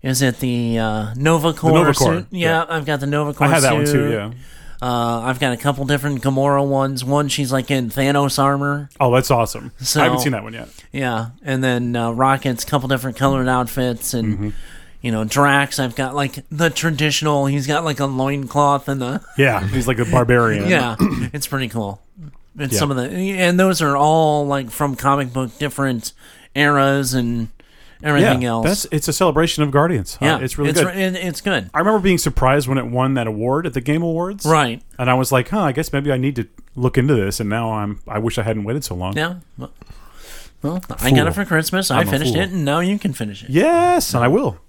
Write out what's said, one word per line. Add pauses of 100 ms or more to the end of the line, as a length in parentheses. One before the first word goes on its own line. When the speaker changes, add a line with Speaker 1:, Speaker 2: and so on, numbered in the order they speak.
Speaker 1:
is
it
the,
uh,
Nova
Corps
Speaker 2:
The
Nova
Corps,
Speaker 1:
suit?
Yeah,
Speaker 2:
yeah.
Speaker 1:
I've
got
the
Nova
Corps
Speaker 2:
I
had
that
one
Speaker 1:
suit. (160)
Speaker 2:
too,
yeah. (520)
Speaker 1:
Uh,
I've
got
a
couple
different
Gamora
ones.
One,
she's,
like,
in
Thanos
armor.
Speaker 2:
Oh,
that's
awesome. (100)
Speaker 1:
So,
Speaker 2:
I
haven't
seen
that
one
yet. (220)
Speaker 1:
Yeah, (160)
and
then,
uh,
Rocket's
a
couple
different
colored
outfits,
and
Speaker 2:
Mm-hmm. (540)
Speaker 1:
you
know,
Drax,
I've
got,
like, (120)
the
traditional,
he's
got,
like,
a
loincloth
and
the (180)
Speaker 2:
Yeah,
he's
like
a
barbarian.
Speaker 1:
<laughs>
Yeah, (380)
it's
pretty
cool. (580)
It's
Speaker 2:
Yeah.
Speaker 1:
some
of
the,
and
those
are
all,
like,
from
comic
book,
different (420)
eras
and (520)
everything
Speaker 2:
Yeah,
Speaker 1:
else.
Speaker 2:
that's,
it's
a
celebration
of
Guardians.
Uh,
Speaker 1:
Yeah,
Speaker 2:
it's
really
Speaker 1:
it's
Speaker 2:
good.
Speaker 1:
re-,
and
it's
good.
Speaker 2:
I
remember
being
surprised
when
it
won
that
award
at
the
Game
Awards.
Speaker 1:
Right. (180)
Speaker 2:
And
I
was
like,
"Huh,
I
guess
maybe
I
need
to (300)
look
into
this."
And
now
I'm,
I
wish
I
hadn't
waited
so
long.
Speaker 1:
Yeah. (220)
Well, (920)
well, (200)
I
got
it
Speaker 2:
Fool.
Speaker 1:
for
Christmas.
I
Speaker 2:
I'm
a
Speaker 1:
finished
Speaker 2:
fool.
Speaker 1:
it,
and
now
you
can
finish
it.
Speaker 2:
Yes,
and
I
will. (100)